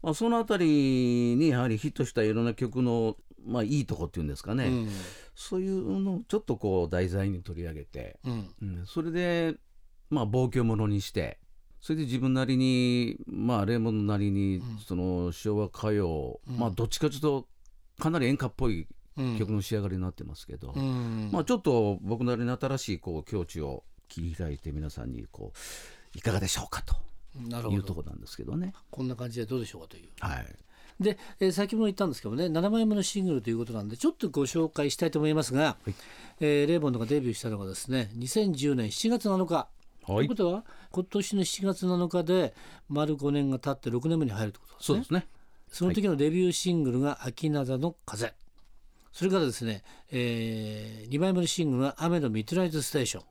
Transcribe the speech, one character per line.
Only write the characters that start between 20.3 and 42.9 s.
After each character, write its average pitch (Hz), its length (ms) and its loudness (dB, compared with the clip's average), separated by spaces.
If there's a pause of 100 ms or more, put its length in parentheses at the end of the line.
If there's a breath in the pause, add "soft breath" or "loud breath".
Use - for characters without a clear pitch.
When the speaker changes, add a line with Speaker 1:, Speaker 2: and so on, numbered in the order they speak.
Speaker 1:
す - 100 -16
け - 120 -12
ど、 131 160 -10
Speaker 2:
う 147 60 -4
ん。 117 520 -2
Speaker 1:
ま - 80 2
あ、 160 40 2
ち 247 100 2
ょ - 40 4
っ 190 60 -2
と 110 400 4
僕 113 200 -2
な 120 120 2
り 117 100 -2
の 123 160 0
新 135 160 0
し 110 160 -4
い 82 60 -4
こ 85 180 -6
う 76 100 -6
境 92 160 -4
地 82 180 -8
を 69 220 -6 (240)
切 - 140 -10
り 82 140 -4
開 80 180 -4
い 71 60 -8
て 78 120 -10
皆 76 200 -6
さ 62 140 -10
ん 64 60 -8
に 58 200 -10
こ 52 240 -14
う、 - 600 -16
い - 40 -14
か 113 100 0
が 101 80 2
で 98 80 -2
し - 120 -2
ょ - 80 -6
う - 20 -16
か - 140 -6
と - 120 4 (400)
Speaker 2:
な 120 220 -8
る 120 60 -6
ほ 113 80 -4
ど。 101 40 2
Speaker 1:
い 101 40 2
う 98 40 -4
と 98 120 -6
こ 80 80 -6
な - 100 -10
ん - 80 -12
で - 60 -16
す - 100 -16
け - 60 -10
ど - 120 -6
ね。 180 180 -4 (180)
Speaker 2:
こ 139 100 -8
ん 131 60 -2
な 127 80 -6
感 120 160 -8
じ 117 80 -8
で 113 80 -4
ど 123 80 -4
う 127 40 0
で 113 60 -4
し - 100 -14
ょ 87 40 -14
う - 20 -16
か 80 60 -18
と - 100 -20
い - 80 -20
う。 - 40 -20 (100)
Speaker 1:
は - 160 -4
い。 - 200 -10 (440 loud breath)
Speaker 2:
で、 202 180 2 (220 loud breath)
え 190 80 4
ー、 185 40 4
先 202 200 0
ほ 226 80 0
ど 220 60 4
言 202 80 2
っ 196 40 -8
た 202 80 2
ん 175 40 2
で 131 60 -2
す - 60 -14
け - 80 -6
ど 110 60 -4
ね、 170 120 0
七 165 220 2
枚 226 160 4
目 214 80 4
の 202 80 2
シ 196 200 0
ン 185 40 2
グ 175 80 4
ル 127 80 2
と 110 80 -4
い 113 40 2
う 113 40 0
こ 117 80 -2
と 117 80 -8
な 107 80 -2
ん 104 80 -4
で、 113 80 -8
ち - 80 -2
ょ 320 40 6
っ 330 60 -4
と 196 140 -2
ご 139 140 2
紹 160 280 0
介 143 200 0
し - 60 -4
た 170 100 2
い - 20 4
と - 80 -2
思 151 100 4
い 151 60 4
ま 151 80 4
す 123 100 -2
が、 131 100 2
Speaker 1:
は 147 160 2 (100)
い。 104 80 -4 (440 loud breath)
Speaker 2:
え 147 260 4
ー、 - 20 2
レ 170 80 4
イ 175 40 4
モ 147 100 0
ン 127 40 0
ド 117 60 -2
が 113 80 -2
デ 147 120 4
ビ 123 100 -2
ュ - 20 -
ー - 20 -2
し - 80 -8
た 117 80 -4
の 107 80 -4
が 98 80 -6
で 95 80 -8
す - 160 -10
ね、 123 240 -2
二 120 140 -6
千 202 260 2
十 143 220 2
年 113 160 0
七 - 180 0
月 233 180 2
七 185 200 2
日。 165 80 0
Speaker 1:
は 143 80 2
い。 - 420 -18
Speaker 2:
と 101 160 2
い 143 40 4
う - 20 -2
こ 240 80 -2
と 185 160 2
は、 196 120 -4 (280 loud breath)
今 185 140 -2
年 202 320 -2
の 190 60 4
七 190 220 -2
月 185 220 0
七 180 200 2
日 175 160 0
で 175 300 2 (340 loud breath)
丸 151 280 0